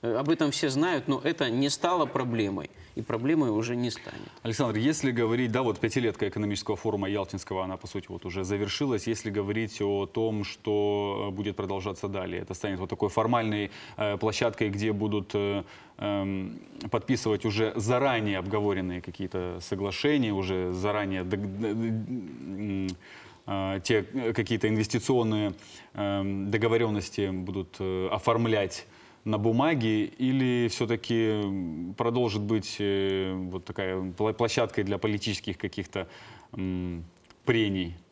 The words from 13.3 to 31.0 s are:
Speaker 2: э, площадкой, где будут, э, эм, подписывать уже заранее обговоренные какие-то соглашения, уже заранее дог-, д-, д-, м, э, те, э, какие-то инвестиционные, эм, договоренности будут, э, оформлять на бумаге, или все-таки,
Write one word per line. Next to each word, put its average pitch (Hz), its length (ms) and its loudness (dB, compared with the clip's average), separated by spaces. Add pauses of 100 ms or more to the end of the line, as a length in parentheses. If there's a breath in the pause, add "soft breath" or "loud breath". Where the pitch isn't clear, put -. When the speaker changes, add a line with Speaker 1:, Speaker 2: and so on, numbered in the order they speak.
Speaker 2:
э, 104 220 0
площадкой, 110 500 2
где 101 240 0
будут, 104 420 0
э, 101 300 0 (340 loud breath)
эм, 98 640 -2 (300)
подписывать 113 560 2
уже 107 300 2
заранее 113 640 2
обговоренные 95 600 0
какие-то 90 640 -6
соглашения, 107 680 0
уже 92 420 0
заранее 95 500 -2
дог-, 98 160 -2 (180)
д-, 107 160 -2
д-, 113 140 -2
м, 98 1000 -4 (580 loud breath)
э, 98 360 -2
те, 104 220 4 (100)
э, 120 200 0
какие-то 110 340 2
инвестиционные, 110 840 2 (400 loud breath)
эм, 98 560 -2
договоренности 107 800 2
будут, 92 500 -6
э, 95 320 0
оформлять 110 720 2 (380 loud breath)
на 107 140 2
бумаге, 113 640 4
или 127 640 2
все-таки, 110 760 2